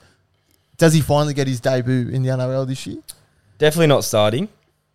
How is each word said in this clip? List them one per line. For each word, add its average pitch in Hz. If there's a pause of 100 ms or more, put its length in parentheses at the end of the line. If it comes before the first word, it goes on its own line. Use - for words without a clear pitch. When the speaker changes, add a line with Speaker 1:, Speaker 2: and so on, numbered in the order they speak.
(800)
Speaker 1:
Does 165
he 160
finally 147
get 139
his 127
debut 127
in 131
the 131
N 131
R 127
L 135
this 131
year? - (600)
Speaker 2:
Definitely 156
not 117
starting. 110 (460)